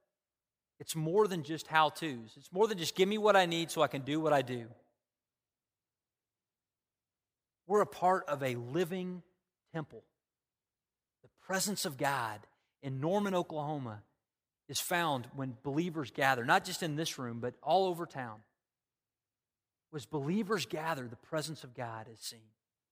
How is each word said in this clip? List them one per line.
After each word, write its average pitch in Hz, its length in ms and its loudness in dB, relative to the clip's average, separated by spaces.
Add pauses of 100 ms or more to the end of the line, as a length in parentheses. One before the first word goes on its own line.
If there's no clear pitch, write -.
(800)
It's - 160 -8
more 175 320 4
than 170 160 -4
just 156 240 -8
how-tos. 147 680 2
It's 139 140 -20
more 196 160 4
than 214 100 0
just, 160 200 -4
"Give 185 120 6
me 214 80 0
what 208 200 6
I 185 100 8
need 170 240 0
so 160 120 2
I 143 40 8
can 139 160 -2
do 143 160 -2
what 156 140 4
I 139 100 8
do." 123 240 -6 (3000)
We're 202 140 6
a - 40 0
part 180 400 2
of 143 160 -2
a 127 140 0
living 175 680 -4 (500)
temple. 147 300 -10 (1200)
The - 60 -20 (180)
presence 185 380 -2
of 143 140 -6
God 123 420 -2 (420)
in 135 180 -6
Norman, 196 320 0
Oklahoma 147 680 -4 (680)
is 135 120 -4
found 151 560 0
when 131 260 -6
believers 151 480 -2
gather, 135 340 2
not 175 200 4
just 185 180 -8
in 151 140 -2
this 160 200 -4
room, 120 220 -6
but 123 240 -6
all 180 240 4
over 170 180 -2
town. 120 360 -10 (1500)
As 139 100 -10
believers 175 640 -2
gather, 156 400 -4
the 117 80 -14
presence 151 480 -6
of 123 140 -18
God 113 360 -10
is 107 60 -20
seen. 117 220 -12 (520)